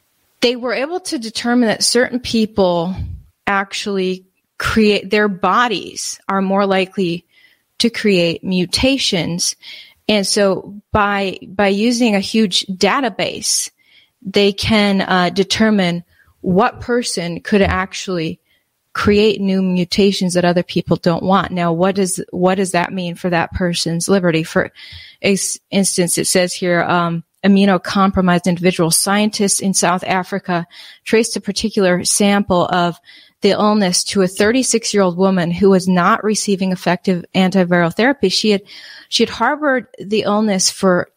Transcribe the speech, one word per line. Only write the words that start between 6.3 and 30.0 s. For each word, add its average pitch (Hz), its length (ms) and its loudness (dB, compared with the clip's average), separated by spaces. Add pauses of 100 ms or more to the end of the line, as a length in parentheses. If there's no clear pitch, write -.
more 196 240 0
likely 190 600 -2 (540)
to 240 120 2
create 175 520 0
mutations. 185 1120 -2 (520)
And 208 180 0
so 202 560 -2 (100)
by, 202 460 0 (100)
by 202 200 0
using 226 480 2
a 196 40 0
huge 214 460 0
database, 196 1040 -2 (540)
they 202 280 2
can, 202 500 0
uh, 180 280 0
determine 185 720 0 (380)
what 190 400 0
person 175 600 -4
could 208 200 2
actually 180 800 -4 (540)
create 208 460 2
new 190 220 0
mutations 185 720 0
that 175 120 2
other 175 180 2
people 175 340 -2
don't 170 240 0
want. 185 300 0
Now, 175 200 0
what 180 220 0
does, 185 260 -2 (120)
what 180 240 2
does 190 160 -2
that 175 200 -2
mean 175 220 -6
for 180 160 -6
that 170 240 0
person's 170 560 -2
liberty? 180 320 2
For - 300 -2 (500)
ex-, - 380 -2 (100)
instance, 185 480 0
it 156 80 -2
says 180 280 0
here, 175 280 0
um, 170 420 -2 (220)
immunocompromised 190 1000 2
individual 175 440 2
scientists 202 680 0
in 196 160 -2
South 180 280 0